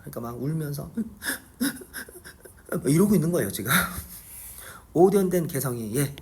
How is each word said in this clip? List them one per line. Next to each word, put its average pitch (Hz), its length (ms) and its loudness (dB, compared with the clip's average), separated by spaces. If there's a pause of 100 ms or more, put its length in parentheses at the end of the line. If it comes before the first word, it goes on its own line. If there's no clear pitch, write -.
그러니까 143 200 -12
막 120 220 -8
울면서 151 520 -4
<laughs> - 1900 -8
이러고 190 280 6
있는 170 180 4
거예요, 120 180 2
지금. - 220 -4
<laughs> - 1200 -6
"오련된 185 540 6
개성이", 120 500 -4
예, 139 260 0